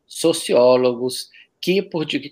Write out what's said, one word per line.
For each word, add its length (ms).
sociólogos, 1200
que, 220
por, 240
de, 280